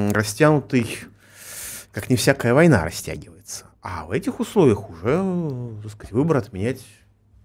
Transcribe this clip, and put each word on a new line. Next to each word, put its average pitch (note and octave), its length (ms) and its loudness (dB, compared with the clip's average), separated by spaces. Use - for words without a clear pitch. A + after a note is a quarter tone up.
м, G#2 60 2
растянутой, C3 720 2
как - 200 -8
не B2+ 40 4
всякая A#2+ 380 2
война C#3 320 6
растягивается. - 800 -12
А F2 240 -10
в E2+ 60 -14
этих F3+ 280 -4
условиях D3 500 2
уже, A#2 340 -2
так G#2+ 100 -14
сказать, - 220 -18
выбор D3 240 2
отменять A2 440 -4